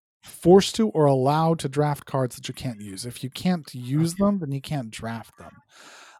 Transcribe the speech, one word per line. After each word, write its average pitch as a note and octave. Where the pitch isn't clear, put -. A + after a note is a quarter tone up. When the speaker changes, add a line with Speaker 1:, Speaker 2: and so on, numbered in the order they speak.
Speaker 1:
forced -
to A3
or D#3
allowed D3
to C#3+
draft D3
cards C3
that -
you B2+
can't A2+
use. G2
If -
you C3
can't F3
use C#3+
Speaker 2:
Okay. F#3+
Speaker 1:
them, G3+
then D3
you C#3
can't A#2+
draft A2+
them. -